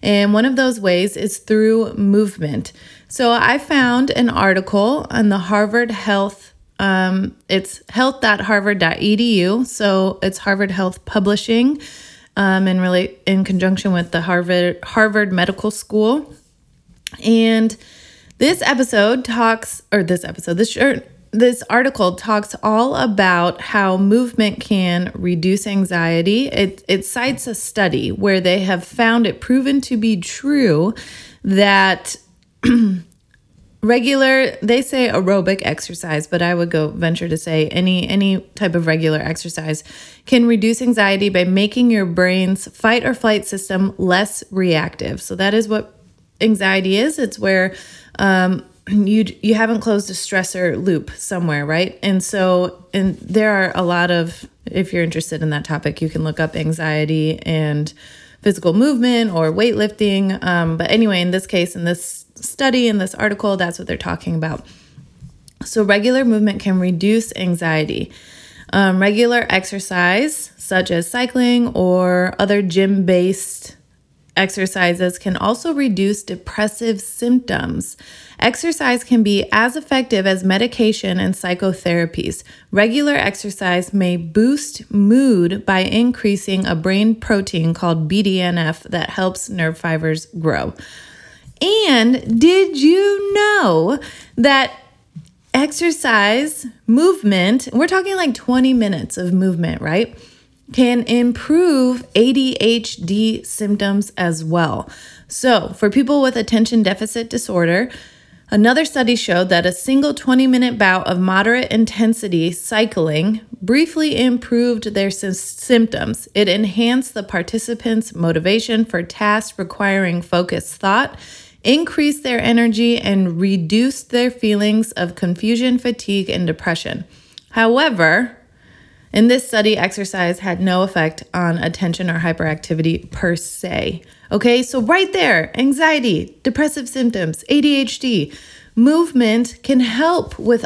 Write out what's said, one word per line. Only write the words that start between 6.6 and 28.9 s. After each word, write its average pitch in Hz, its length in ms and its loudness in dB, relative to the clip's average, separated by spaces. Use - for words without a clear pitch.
um, 190 580 0
it's 190 400 -4
health 262 320 0
dot 220 220 2
harvard 202 380 0
dot 165 200 0
e 208 160 2
d 226 260 2
u. 208 220 0
So 190 600 0
it's 190 160 -4
Harvard 196 320 -2
Health 185 340 -4
Publishing, 226 760 0
um, 190 320 2
in 185 100 2
rela-, 185 380 0
in 190 160 2
conjunction 185 500 0
with 170 180 -2
the 170 100 -2
Harvard, 175 600 0
Harvard 208 480 2
Medical 185 380 0
School. 220 640 -2
And 226 540 2
this 339 240 2
episode 240 600 2
talks, 226 680 -2
or 202 100 2
this 175 220 -2
episode, 175 340 -6
this 226 140 0
shirt, - 360 0
this 240 400 2
article 233 460 2
talks 208 480 -4
all 220 320 0
about 185 680 2
how 196 340 0
movement 214 640 2
can 180 540 -2
reduce 180 520 -2
anxiety. 185 840 0
It, 196 420 -2
it 196 160 0
cites 254 420 -4
a 220 80 -6
study - 560 -2
where 190 300 0
they 185 200 2
have 185 220 -2
found 233 420 2